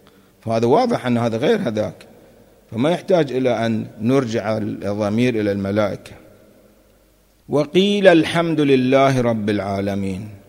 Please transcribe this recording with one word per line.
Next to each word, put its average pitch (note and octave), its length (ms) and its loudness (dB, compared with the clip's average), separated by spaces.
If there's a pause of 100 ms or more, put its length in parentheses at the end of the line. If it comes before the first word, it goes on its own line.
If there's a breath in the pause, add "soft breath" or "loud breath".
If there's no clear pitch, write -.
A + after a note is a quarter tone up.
(420 soft breath)
فهذا A2+ 260 0
واضح A#3 380 2
أن A#2+ 120 0
هذا A#2 200 -2
غير F#3 300 0
هذاك، G#2 380 -6 (680)
فما B2 200 0
يحتاج F3+ 400 0
إلى A#2+ 340 -2
أن A2+ 200 -2 (160)
نرجع A2+ 560 0
الضمير G#2+ 840 -2
إلى G#2 120 0
الملائكة. G2+ 600 -2 (1400)
"وقيل F#3+ 580 2
الحمد E3 540 2
لله C3+ 600 4
رب A2+ 280 -2
العالمين"، G2 800 -4 (200)